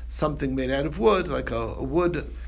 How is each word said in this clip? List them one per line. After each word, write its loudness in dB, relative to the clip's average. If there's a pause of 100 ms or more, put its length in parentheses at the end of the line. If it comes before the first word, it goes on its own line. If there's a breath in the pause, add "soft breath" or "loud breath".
something -2
made 0
out 2
of -4
wood, 6
like -2
a, -2
a -4
wood 0 (160)